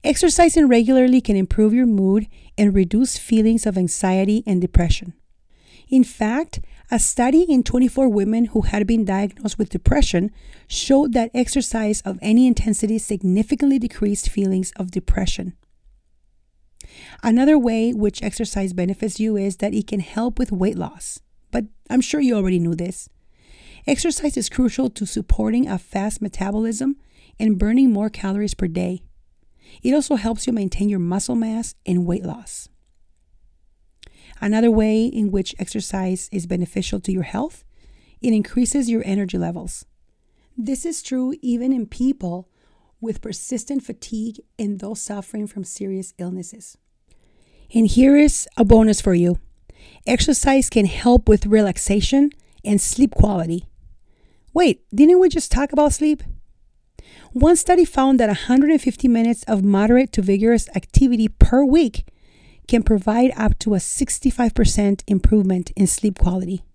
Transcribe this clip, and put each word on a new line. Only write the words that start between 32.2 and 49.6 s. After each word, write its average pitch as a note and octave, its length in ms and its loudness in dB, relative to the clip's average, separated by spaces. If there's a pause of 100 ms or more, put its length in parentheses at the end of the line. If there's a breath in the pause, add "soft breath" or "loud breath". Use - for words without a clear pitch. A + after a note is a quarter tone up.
loss. - 440 -14 (1700 soft breath)
Another A3 300 2
way A3 360 2
in G#3 240 -4
which F#3+ 280 -4
exercise F#3 720 -6
is F3 140 -6
beneficial F3+ 540 -6
to F#3+ 120 -6
your F#3 120 -4
health, C4 400 -8 (580)
it A#3+ 100 0
increases A#3 560 -2
your A3+ 160 -2
energy F#3+ 340 -4
levels. E3+ 460 -8 (720)
This B3+ 300 -6
is D#4+ 160 -8
true B3+ 400 -4
even B3 300 -2
in A#3 140 -4
people F#3 640 -6 (520)
with A3 200 -8
persistent B3+ 600 -8
fatigue A3 580 -10 (180)
and G#3 200 -6
those G3+ 240 -12
suffering G#3 440 -10
from G3 180 -12
serious F#3+ 540 -10
illnesses. F#3 600 -12 (960)
And A3+ 120 4
here C4 300 6
is D4 400 2
a A#3 80 4
bonus A3 360 4
for F#3+ 140 0
you. F3 240 0 (680 soft breath)